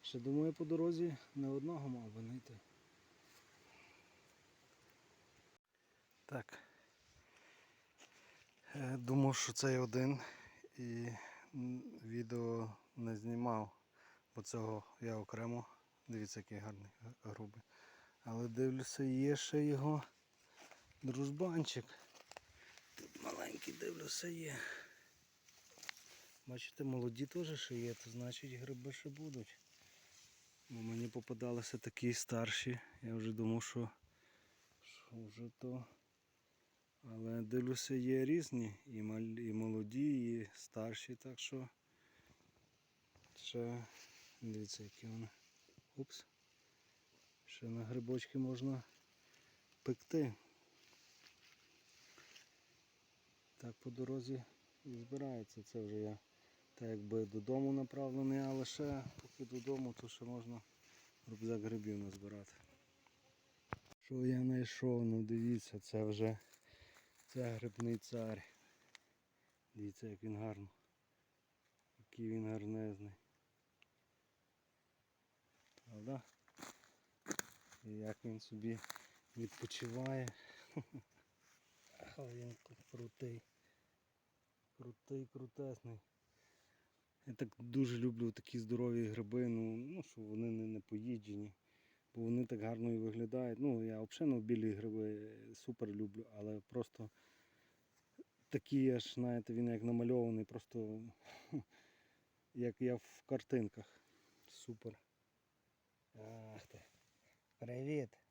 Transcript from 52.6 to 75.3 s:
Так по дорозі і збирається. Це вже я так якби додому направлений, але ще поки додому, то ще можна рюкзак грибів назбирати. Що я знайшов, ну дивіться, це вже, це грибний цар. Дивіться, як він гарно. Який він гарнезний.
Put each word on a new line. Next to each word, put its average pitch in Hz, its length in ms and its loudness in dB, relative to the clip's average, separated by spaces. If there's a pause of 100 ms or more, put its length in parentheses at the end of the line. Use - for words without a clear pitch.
Так 117 220 -10
по 127 120 -6
дорозі 127 520 -2 (420)
і 123 120 -8
збирається. 120 680 -4
Це 113 180 -6
вже 104 180 -2
я 107 200 0 (560)
так 117 140 -6
якби 107 380 2
додому 127 460 2
направлений, 135 680 2
але 135 240 2
ще 143 400 -2 (180)
поки - 220 -10
додому, 127 480 0
то 117 160 -10
ще - 160 -10
можна 120 380 -6 (640)
рюкзак 113 360 0
грибів 107 360 0
назбирати. 101 560 -8 (1500)
Що 127 240 0
я 127 140 4
знайшов, 127 640 2
ну 113 180 4
дивіться, 113 580 0
це 107 240 0
вже, 107 340 4 (920)
це 127 140 -2
грибний 117 560 0
цар. 110 440 -2 (1300)
Дивіться, 104 340 -6
як 101 140 -8
він 107 140 -2
гарно. 104 320 -4 (1300)
Який 113 300 -6
він 110 180 0
гарнезний. 104 680 -2 (2750)